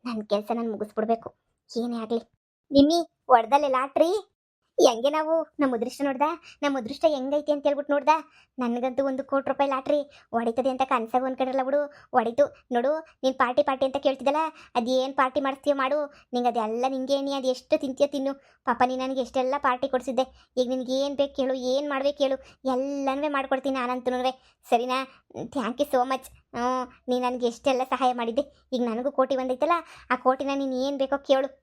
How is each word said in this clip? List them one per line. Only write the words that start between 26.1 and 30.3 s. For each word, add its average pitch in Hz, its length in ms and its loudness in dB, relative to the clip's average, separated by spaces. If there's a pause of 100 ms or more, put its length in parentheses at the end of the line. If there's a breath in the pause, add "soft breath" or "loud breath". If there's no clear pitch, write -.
ಹ್ಮ್, 247 320 -4 (200 loud breath)
ನೀನ್ 247 160 0
ನನಗೆ 247 240 -2
ಎಷ್ಟೆಲ್ಲ 254 360 0
ಸಹಾಯ 254 300 0
ಮಾಡಿದ್ದೆ. 233 280 -2 (320 soft breath)
ಈಗ 240 80 0
ನನಗೂ 240 300 -2
ಕೋಟಿ 262 260 0
ಬಂದೈತಲ್ಲ, 262 340 -2 (380 loud breath)
ಆ 254 60 2
ಕೋಟಿನ 262 400 2